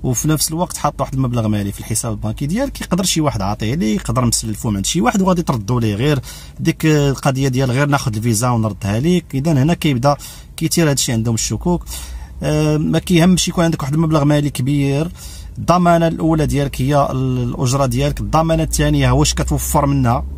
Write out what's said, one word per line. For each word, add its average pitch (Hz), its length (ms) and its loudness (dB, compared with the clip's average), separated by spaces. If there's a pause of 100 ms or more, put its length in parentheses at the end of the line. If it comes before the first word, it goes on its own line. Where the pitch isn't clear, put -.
وفي 135 260 0
نفس 151 220 2
الوقت 170 260 -4
حاط - 240 -2
واحد - 140 -4
المبلغ 120 340 0
مالي 101 240 0
في - 80 -12
الحساب 117 320 -4
البنكي 110 340 -4
ديالك، 240 340 -2
يقدر 190 240 -2
شي 165 160 0
واحد 143 220 0
عاطيه 165 320 -2
ليه، 208 200 0
يقدر 127 300 -2
مسلفو 110 460 -2
من 101 60 0
عند 98 100 -2
شي 170 140 0
واحد 220 220 0
وغادي 180 200 2
تردو 123 360 -2
ليه 110 160 0
غير 135 260 0 (400)
ديك 160 260 -2
القضيه 139 640 2
ديال 127 220 0
غير 143 180 2
ناخذ 131 280 0
الفيزا 117 340 0
ونردها 107 500 -2
ليك. 170 240 2 (100)
اذا 143 180 0
هنا 143 220 4
كيبدا 143 420 2 (400)
كيثير 160 340 2
هادشي 135 220 0
عندهم 113 220 0
الشكوك. 170 500 -2 (580)
آه، 151 340 2
ما 160 220 0
كيهمش 175 500 4
يكون 175 160 0
عندك 156 180 0
واحد 139 120 2
المبلغ 156 300 2
مالي 147 260 4
كبير. 139 600 0 (480)
الضمانه 170 500 4
الاولى 160 380 0
ديالك 135 360 -2
هي 143 280 2
ال-، 131 320 -2
الاجره 131 440 0
ديالك، 135 340 0
الضمانه 160 420 2
الثانيه 147 480 2
واش 143 240 4
كتوفر 143 520 0
منها 135 380 2 (140)